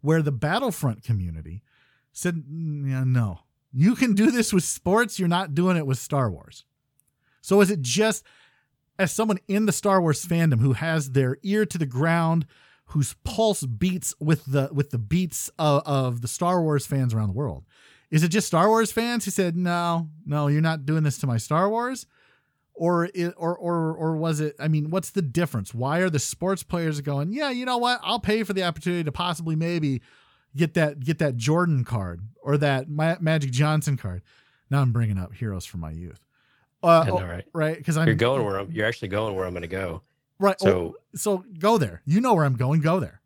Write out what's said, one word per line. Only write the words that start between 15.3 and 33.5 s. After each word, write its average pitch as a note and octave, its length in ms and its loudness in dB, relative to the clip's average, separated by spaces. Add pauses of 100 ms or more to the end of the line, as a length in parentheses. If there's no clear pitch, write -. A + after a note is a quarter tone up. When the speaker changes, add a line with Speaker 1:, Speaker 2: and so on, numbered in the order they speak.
Speaker 1:
of, D3+ 280 2
of C3 360 -2
the A#2+ 60 -6
Star F3 340 0
Wars D3+ 240 0
fans C3 280 0
around G#2+ 140 0
the F#2+ 60 -2
world, G#2+ 320 -6 (460)
is D#3 120 4
it F3 60 2
just G3+ 180 0
Star F3 200 4
Wars A3 240 4
fans A#3 340 -2
who G3 60 -6
said, F3 240 0
"No, E3+ 540 -2 (160)
no, D3 220 0
you're D3 140 2
not D#3+ 240 0
doing D#3 180 0
this C#3+ 160 0
to C#3 80 -4
my A#2+ 100 0
Star E3 320 0
Wars"? A#3+ 360 -4 (760)
Or E3+ 260 2
it, F3 320 -4
or, E3+ 200 -2
or, E3 380 -2
or D#3+ 220 -2
was D#3 220 0
it, D3+ 200 -4
I D3 80 -2
mean, D#3 240 0
what's F#3 180 -4
the F#3+ 140 -2
difference? C3 500 -2
Why C3 240 -2
are F#3 140 2
the D3+ 80 0
sports - 420 -4
players D#3+ 400 -4
going, D3 320 -2
"Yeah, C#4+ 160 -2
you B3 160 -4
know B3+ 140 0
what? A#3+ 240 2
I'll A3 160 0
pay G#3+ 240 2
for G3+ 100 -4
the F#3+ 100 0
opportunity F3 400 -2
to D3 80 -2
possibly D#3+ 440 -4
maybe D#3 480 0 (520)
get D#3 200 0
that, D3+ 240 2
get D3+ 180 -2
that C#3 200 0
Jordan D3+ 460 2
card F#2 380 -4 (180)
or C#3 200 0
that C#3 280 0
Ma-, D#3 320 0
Magic D#3 320 0